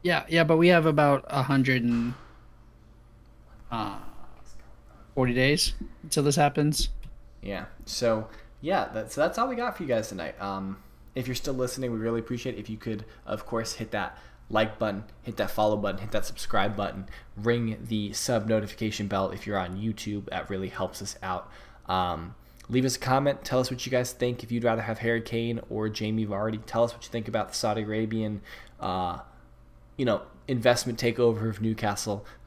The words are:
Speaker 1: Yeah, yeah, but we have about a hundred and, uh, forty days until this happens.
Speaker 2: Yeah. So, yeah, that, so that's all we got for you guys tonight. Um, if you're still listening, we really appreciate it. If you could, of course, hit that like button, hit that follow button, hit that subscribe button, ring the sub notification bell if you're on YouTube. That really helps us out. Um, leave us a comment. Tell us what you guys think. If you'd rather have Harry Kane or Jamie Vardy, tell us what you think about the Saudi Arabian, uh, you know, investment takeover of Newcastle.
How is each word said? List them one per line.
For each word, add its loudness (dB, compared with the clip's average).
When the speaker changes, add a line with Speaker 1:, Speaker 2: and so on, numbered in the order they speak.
Speaker 1:
Yeah, 2
yeah, 6
but 6
we 10
have 8
about 6
a 0
hundred 4
and, 2
uh, -4
forty 4
days 4
until 0
this 4
happens. 4
Speaker 2:
Yeah. -8
So, 0
yeah, 0
that, -6
so -2
that's 2
all 2
we -4
got -4
for -8
you -6
guys 2
tonight. -8
Um, -6
if -2
you're -2
still -2
listening, -2
we -2
really 0
appreciate -6
it. -10
If -10
you -6
could, -6
of -6
course, -4
hit -8
that -4
like 2
button, 0
hit -8
that 0
follow 4
button, -2
hit -6
that 2
subscribe 0
button, -4
ring 2
the -2
sub 0
notification 0
bell 2
if -8
you're -2
on -2
YouTube. -4
That -6
really -4
helps -6
us -10
out. -6
Um, -2
leave 2
us 0
a -12
comment. 2
Tell 2
us 0
what -6
you -4
guys 0
think. -2
If -8
you'd 0
rather 4
have -4
Harry 2
Kane -2
or -2
Jamie 0
Vardy, -2
tell 2
us 2
what -16
you -16
think -4
about -2
the -10
Saudi 0
Arabian, -2
uh, -2
you 2
know, 2
investment 2
takeover 4
of -4
Newcastle. -2